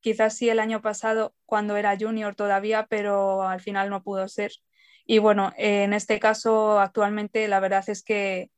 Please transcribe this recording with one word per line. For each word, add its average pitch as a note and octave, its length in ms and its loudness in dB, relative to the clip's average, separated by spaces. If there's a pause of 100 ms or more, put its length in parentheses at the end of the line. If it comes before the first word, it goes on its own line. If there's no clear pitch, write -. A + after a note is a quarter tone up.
Quizás A3 360 0
sí A#3 120 0
el A3+ 100 2
año A3 220 -2
pasado A3 520 -2 (140)
cuando G#3 300 -2
era G3+ 200 0
junior G#3+ 380 -4
todavía, G#3 540 0
pero G3 540 0
al F#3 180 -4
final G3 280 -4
no G3 140 -6
pudo G3 240 -4
ser. G3+ 240 -6 (540)
Y A3 140 4
bueno, G3+ 380 4
eh, G3+ 260 2
en G3+ 100 0
este G#3 260 -2
caso G#3+ 600 2
actualmente G#3 680 -2
la G3 120 2
verdad F#3+ 280 0
es G3+ 160 -8
que G3 540 -4